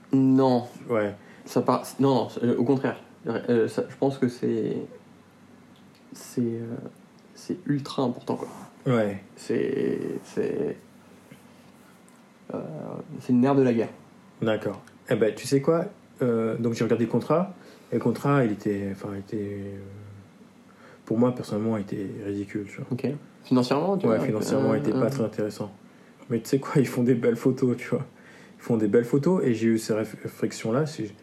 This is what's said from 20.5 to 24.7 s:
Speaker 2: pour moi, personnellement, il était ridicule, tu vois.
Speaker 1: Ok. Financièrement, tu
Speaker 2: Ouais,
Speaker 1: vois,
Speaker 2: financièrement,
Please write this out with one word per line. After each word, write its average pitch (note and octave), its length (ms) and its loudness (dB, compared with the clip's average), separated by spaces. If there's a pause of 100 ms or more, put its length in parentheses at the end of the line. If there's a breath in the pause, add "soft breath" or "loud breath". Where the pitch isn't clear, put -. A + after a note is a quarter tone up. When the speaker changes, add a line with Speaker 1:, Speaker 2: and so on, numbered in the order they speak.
Speaker 2:
pour A2 120 -2
moi, B2 160 4
personnellement, A2 440 -2
il G2+ 40 -2
était G2 260 -6 (180)
ridicule, G2+ 440 -6
tu - 80 -18
vois. C#3 140 -10
Speaker 1:
Ok. - 160 -2 (360)
Financièrement, F3+ 540 2
tu F#3+ 100 0
Speaker 2:
Ouais, A2 100 4
Speaker 1:
vois, - 80 0
Speaker 2:
financièrement, C3+ 500 2